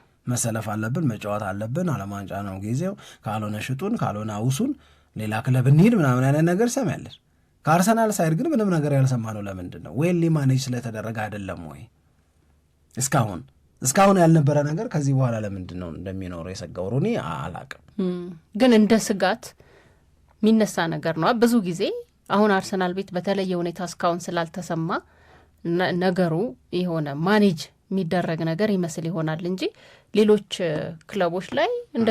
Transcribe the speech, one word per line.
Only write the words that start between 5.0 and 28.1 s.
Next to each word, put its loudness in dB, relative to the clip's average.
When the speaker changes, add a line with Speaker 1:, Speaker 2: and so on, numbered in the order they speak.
Speaker 1:
ሌላ -4
ክለብ 2
እንሂድ 8
ምናምን 4
አይነት 4
ነገር 2
ትሰሚያለሽ። -4
ከአርሰናል 4
ሳይድ 2
ግን 0
ምንም 2
ነገር 2
ያልሰማነው 2
ለምንድን -10
ነው? -14
ዌል 2
ማኔጅ 4
ስለተደረገ -6
አይደለም -8
ወይ? -14
እስካሁን፣ -2
እስካሁን 6
ያልነበረ 6
ነገር -4
ከዚህ -2
በኋላ 2
ለምንድን -8
ነው -8
እንደሚኖረው -10
የሰጋው -8
ሩኒ 0
አላቅም። -10
Speaker 2:
ም፣ -4
ግን 6
እንደ 6
ስጋት -2
የሚነሳ 4
ነገር -4
ነው 2
ብዙ 4
ጊዜ። -4
አሁን 4
አርሰናል 0
ቤት -8
በተለየ -2
ሁኔታ -4
እስካሁን -2
ስላልተሰማ -4
ነ-፣ 0
ነገሩ 2
የሆነ -2
ማኔጅ 4
የሚደረግ -2